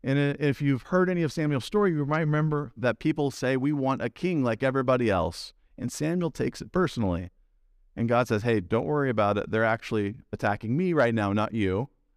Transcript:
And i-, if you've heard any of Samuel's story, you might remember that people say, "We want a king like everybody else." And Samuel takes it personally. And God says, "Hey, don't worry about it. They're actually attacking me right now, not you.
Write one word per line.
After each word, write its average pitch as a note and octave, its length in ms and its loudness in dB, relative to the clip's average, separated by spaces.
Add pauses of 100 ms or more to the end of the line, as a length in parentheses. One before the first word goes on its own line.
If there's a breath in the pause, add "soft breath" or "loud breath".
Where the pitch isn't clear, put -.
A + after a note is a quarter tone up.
And C3 140 0
i-, C#3+ 260 0
if C#3+ 160 0
you've C#3 220 0
heard F#3 260 2
any F3+ 140 0
of D3+ 100 0
Samuel's D3 340 -2
story, G#3 260 2
you D3+ 160 0
might D#3 140 0
remember D3+ 540 0
that A2+ 220 0
people D3+ 320 0
say, C3 280 0
"We C#3+ 160 0
want C3+ 280 -2
a A#2+ 80 -4
king E3+ 340 -2
like A#2 200 0
everybody B2+ 440 2
else." E2+ 460 0 (240)
And - 140 -6
Samuel E3 400 -2
takes - 320 -4
it - 80 -14
personally. F#2+ 580 -2 (680)
And A#2 120 0
God A#2+ 180 2
says, G#2+ 160 0
"Hey, A2+ 160 2
don't G#2+ 240 0
worry C#3+ 260 -2
about G#2 280 2
it. - 120 -4
They're A2 140 0
actually A2 520 -2 (180)
attacking G#2+ 420 -2
me F3+ 160 0
right A#2+ 240 4
now, G2+ 160 2
not G#2+ 220 0
you. G#2 340 0 (300)